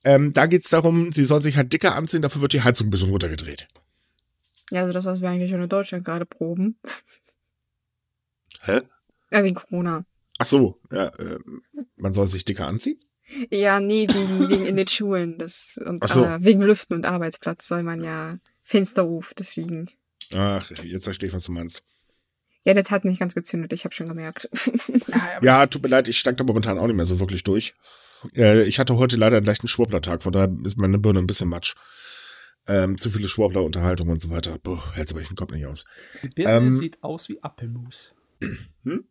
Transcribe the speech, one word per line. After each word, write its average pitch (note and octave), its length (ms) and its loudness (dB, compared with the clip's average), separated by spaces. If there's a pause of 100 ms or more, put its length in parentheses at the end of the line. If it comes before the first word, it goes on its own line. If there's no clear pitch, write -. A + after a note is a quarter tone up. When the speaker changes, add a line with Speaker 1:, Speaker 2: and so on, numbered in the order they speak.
Speaker 1:
Ähm, C#3+ 280 6
da C#3+ 140 4
geht's F3 240 2
darum, E3 420 4
sie C#3+ 120 2
sollen D3 180 4
sich D3 140 0
halt C3 160 2
dicker E3 240 2
anziehen, D#3+ 260 -2
dafür C#3 200 -2
wird C#3 100 2
die C3+ 100 2
Heizung A#2+ 240 4
ein G#2 40 0
bisschen F#2+ 200 2
runtergedreht. D#2+ 560 -4 (1040)
Speaker 2:
Ja, F3+ 120 -2
also F3+ 100 -2
das, F#3 140 -4
was F#3 140 -2
wir F3+ 100 -2
eigentlich F3+ 200 -2
schon F#3 120 -2
in F3 60 -4
Deutschland F#3+ 360 -4
gerade E3+ 220 -6
proben. F#3 520 -4 (1800)
Speaker 1:
Hä? - 200 0 (500)
Speaker 2:
Ja, G3+ 120 4
wegen F#3 120 0
Corona. F3 480 -6 (340)
Speaker 1:
Ach - 80 0
so, C3+ 340 4 (120)
ja, F#2+ 260 -2
ähm, - 440 -12 (340)
man G2 160 -4
soll G2 140 2
sich F#2 180 -4
dicker F2+ 220 -4
anziehen? A2+ 320 -4 (520)
Speaker 2:
Ja, G3+ 300 2
nee, G#3+ 280 2
wegen, F#3+ 400 2
Speaker 1:
<laughs> - 0 -
Speaker 2:
wegen F#3+ 180 2
in F#3+ 100 -2
den F#3+ 120 2
Schulen. F3 500 -2
Das, - 460 -6
und, F3 200 -6
Speaker 1:
Ach - 100 0
so. B2+ 100 6
Speaker 2:
äh, E3+ 200 -2
wegen G3+ 180 6
Lüften G3+ 320 2
und E3+ 120 -4
Arbeitsplatz E3+ 640 -6
soll E3+ 140 -4
man E3 200 -6
ja D#3+ 360 -10 (240)
Fenster G3 420 0
auf, E3 320 -6
deswegen. E3+ 520 -8 (480)
Speaker 1:
Ach, G2 340 -2 (140)
jetzt F2+ 200 -10
verstehe G2 240 -8
ich, F2 60 -6
was F2+ 100 -6
du F#2 80 -8
meinst. E2+ 300 -10 (800)
Speaker 2:
Ja, F#3+ 100 6
das G3 160 2
hat G3+ 160 -2
nicht F#3 140 0
ganz F3+ 140 -4
gezündet, E3+ 380 -6
ich E3 120 -8
hab - 100 -10
schon E3 120 -10
gemerkt. D#3+ 460 -12
<laughs> A#3 60 -6 (500)
Speaker 3:
Ja, F3+ 280 -2
aber B2+ 100 2
Speaker 1:
Ja, C3 200 6
tut - 160 -4
mir C3+ 60 -2
leid, B2+ 200 4
ich A2+ 100 2
steig B2+ 180 2
da C3 80 -2
momentan G#2+ 340 0
auch F#2+ 80 0
nicht A#2 100 2
mehr E2+ 100 2
so F2+ 140 0
wirklich F#2+ 220 -4
durch. G2+ 320 0 (640)
Äh, A2 280 8
ich - 140 2
hatte B2+ 200 2
heute B2 180 4
leider A2 220 6
einen G#2 80 2
leichten G#2 200 0
Schwurbler-Tag, G2 560 -2
von F#2 100 -2
daher F#2+ 220 2 (100)
ist G2 120 -2
meine G2+ 220 4
Birne G2+ 220 4
ein F2+ 60 0
bisschen F#2 220 0
matsch. E2+ 260 -4 (920)
Ähm, F#2+ 300 0
zu A2+ 120 -4
viele G2+ 180 -2
Schwurbler-Unterhaltungen F2+ 840 0
und D#2+ 80 -2
so D#2+ 100 -6
weiter. E2 320 -6
Boah, F2 200 -8 (120)
hält's D#2+ 180 -6
aber D#2 100 -10
den D#2+ 120 -14
Kopf - 180 -10
nicht D2 140 -8
aus. C#2+ 200 -12 (360)
Speaker 3:
Die C3+ 60 -10
Birne D#3 240 -2 (140)
Speaker 1:
Ähm, B2+ 60 4
Speaker 3:
sieht C3+ 300 -4
aus D#3 280 -12
wie - 120 -12
Apfelmus. A#2+ 720 -14 (720)
Speaker 1:
Hm? D#3 260 -6